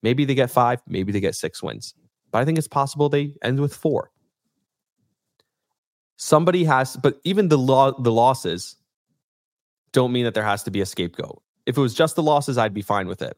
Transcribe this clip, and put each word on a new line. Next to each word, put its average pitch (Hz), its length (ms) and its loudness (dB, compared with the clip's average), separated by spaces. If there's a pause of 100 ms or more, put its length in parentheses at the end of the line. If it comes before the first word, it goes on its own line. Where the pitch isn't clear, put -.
Maybe 127 220 2
they 135 100 0
get 127 160 2
five, 123 360 2
maybe 95 260 -4
they 101 80 -2
get 95 140 -2
six - 280 -10
wins. 62 300 -10 (380)
But 110 80 0
I 127 60 0
think 160 120 0
it's 156 100 -4
possible 143 400 -2
they 143 340 0
end 131 200 -2
with 143 120 -2
four. - 380 -4 (2000)
Somebody 170 480 2
has, 131 320 0
but 139 260 0
even 190 240 0
the 151 100 4
lo-, 131 400 4
the 120 140 0
losses 113 640 0 (1160)
don't 127 180 4
mean 123 140 0
that 113 80 -2
there 107 100 -2
has 101 200 -2
to 104 80 -8
be 98 100 -2
a 95 40 0
scapegoat. - 560 -8 (240)
If 127 120 -2
it 143 40 2
was 123 120 0
just 160 240 0
the 165 60 0
losses, 143 340 0
I'd 110 160 0
be 101 80 -6
fine 98 260 -2
with 92 140 -8
it. - 160 -10